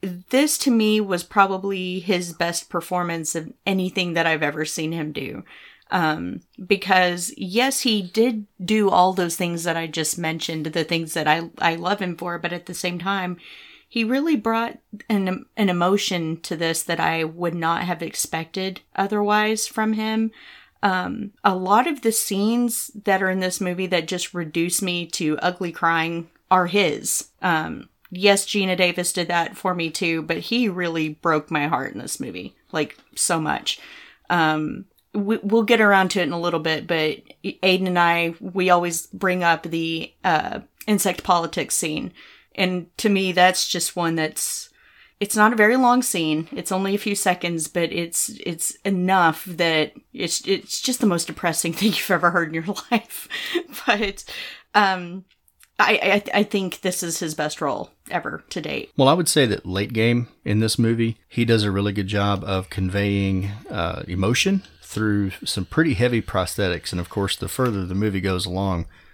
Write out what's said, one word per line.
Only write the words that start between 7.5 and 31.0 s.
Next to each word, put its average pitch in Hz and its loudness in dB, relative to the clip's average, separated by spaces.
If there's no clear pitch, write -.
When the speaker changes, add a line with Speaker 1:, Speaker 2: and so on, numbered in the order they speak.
Speaker 1:
he 214 2
did 220 0
do 208 4
all 185 6
those 175 0
things 170 -2
that 165 0
I 165 -4
just 156 -4
mentioned, 160 -4
the 160 -2
things 165 -2
that 156 -2
I, 165 2
I 170 2
love 175 -2
him 180 -4
for, 175 -6
but 170 -4
at 175 -8
the 185 -12
same 175 -4
time, 180 -4
he 233 -2
really 277 2
brought 226 -2
an, 190 0
an 208 2
emotion 175 0
to - -6
this 165 -2
that 165 -2
I 160 2
would 170 -4
not 170 0
have 175 -4
expected 185 -6
otherwise 208 0
from 220 0
him. 220 0
Um, 185 -2
a 190 4
lot 196 4
of 302 -4
the 226 2
scenes 226 0
that 196 4
are 190 2
in 185 0
this 185 -2
movie 180 -2
that 170 0
just 180 -6
reduce 170 -2
me 175 -2
to 156 -2
ugly 180 -2
crying 165 -2
are 185 4
his. - 0
Um, 165 -2
yes, 196 4
Geena 190 0
Davis 175 0
did 175 -2
that 170 0
for 185 -2
me 165 -2
too, 165 -2
but 165 -2
he 233 0
really 170 -2